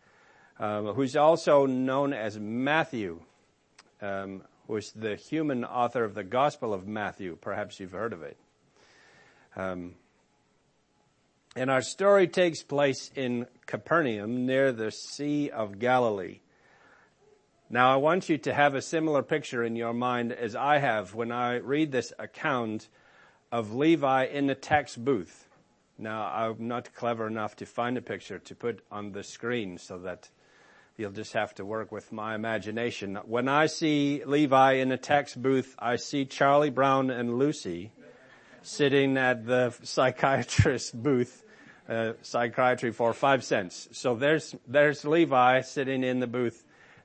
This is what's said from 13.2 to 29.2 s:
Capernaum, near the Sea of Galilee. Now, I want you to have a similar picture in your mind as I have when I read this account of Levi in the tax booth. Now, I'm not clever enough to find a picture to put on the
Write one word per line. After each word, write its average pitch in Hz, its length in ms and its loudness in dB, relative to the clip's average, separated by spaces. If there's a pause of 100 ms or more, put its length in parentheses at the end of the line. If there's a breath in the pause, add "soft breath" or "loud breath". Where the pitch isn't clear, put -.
Capernaum, 123 800 -2
near 131 260 2
the 110 200 -4
Sea 147 580 -4
of 101 300 -6
Galilee. 110 640 0 (1300 soft breath)
Now, 123 200 4
I 135 60 4
want 156 320 2
you 160 80 2
to 135 160 -4
have 143 220 4
a 131 80 -2
similar 156 400 0
picture 135 420 -4
in 117 100 -2
your 117 200 -2
mind 120 380 -2
as 120 220 -6
I 139 220 2
have 107 380 0
when 117 180 -4
I 123 220 0
read 139 360 0
this 127 280 -2
account 113 680 -4 (640 soft breath)
of 113 240 -4
Levi 139 500 4
in 139 220 -2
the 135 80 0
tax 147 400 0
booth. 117 540 -4 (480)
Now, 107 300 -8
I'm 110 420 -4
not 120 260 -6
clever 113 320 -2
enough 110 300 -6
to 104 80 -14
find 123 320 -4
a 117 60 -6
picture 107 360 -10
to - 160 -18
put 113 380 -6
on 104 200 -10
the 98 100 -10